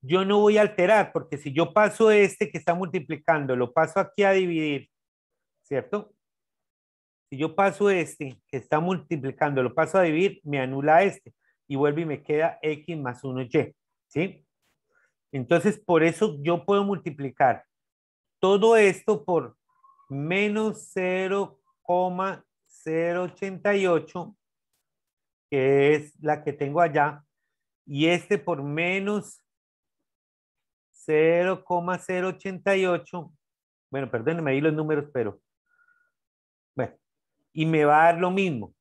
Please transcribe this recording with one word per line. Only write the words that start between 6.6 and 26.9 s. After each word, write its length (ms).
Si 80
yo 180
paso 340
este 580
que 100
está 240
multiplicando, 800
lo 100
paso 240
a 40
dividir, 420
me 160
anula 440
este, 300
y 80
vuelve 240
y 40
me 160
queda 400
X 360
más 260
uno 180
Y, 340
¿sí? 380
Entonces, 480
por 240
eso 380
yo 240
puedo 180
multiplicar 840
todo 360
esto 480
por 320
menos 840
cero 680
coma 640
cero 580
ochenta 500
y 140
ocho, 480
que 460
es 260
la 220
que 80
tengo 300
allá, 420